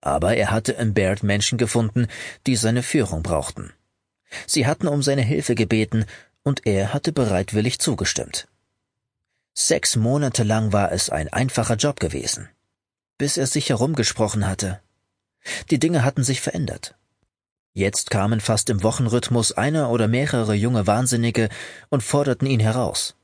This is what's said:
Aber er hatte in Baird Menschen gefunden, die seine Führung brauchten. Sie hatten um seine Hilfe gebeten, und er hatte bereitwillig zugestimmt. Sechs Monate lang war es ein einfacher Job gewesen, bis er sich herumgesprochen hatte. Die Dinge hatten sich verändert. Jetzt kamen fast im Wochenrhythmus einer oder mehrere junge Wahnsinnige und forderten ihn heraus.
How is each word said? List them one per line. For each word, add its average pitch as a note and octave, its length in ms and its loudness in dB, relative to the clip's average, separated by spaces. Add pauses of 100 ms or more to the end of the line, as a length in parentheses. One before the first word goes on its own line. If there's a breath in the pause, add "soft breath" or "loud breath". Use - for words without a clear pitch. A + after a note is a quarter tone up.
Aber D#2 340 0
er G#2+ 160 0
hatte A2 220 0
in A2 200 -2
Baird G2 300 2
Menschen G2+ 340 0
gefunden, A2+ 500 0 (380 loud breath)
die B2+ 120 2
seine A#2 260 0
Führung F#2 400 0
brauchten. D#2+ 500 -4 (720 loud breath)
Sie C3+ 220 0
hatten - 200 0
um D3 140 0
seine C#3 220 2
Hilfe C3+ 320 0
gebeten, A2 500 2 (380 loud breath)
und C#3 240 -2
er G2+ 260 0
hatte C#3+ 180 -2
bereitwillig G#2+ 680 0
zugestimmt. - 680 -2 (1080)
Sechs - 400 0
Monate B2 480 2
lang G#2+ 280 2
war G2+ 200 2
es - 180 -2
ein D#2 240 -4
einfacher A#2+ 420 0
Job C#3 240 -2
gewesen, - 500 -4 (680)
bis C#3 180 -2
er C#3 120 0
sich - 220 -2
herumgesprochen A2+ 760 0
hatte. F#2+ 340 -4 (920 loud breath)
Die D3+ 80 2
Dinge E3 240 2
hatten C3 200 2
sich B2+ 160 0
verändert. - 560 -6 (800)
Jetzt - 380 -2
kamen G#2+ 300 0
fast - 280 0
im G2+ 140 0
Wochenrhythmus A#2 680 2
einer C#3+ 360 0
oder A2+ 180 2
mehrere A#2+ 460 2
junge G#2+ 320 2
Wahnsinnige A#2 640 2 (400 loud breath)
und C3 140 0
forderten C#3+ 420 0
ihn C3+ 140 2
heraus. A2 640 0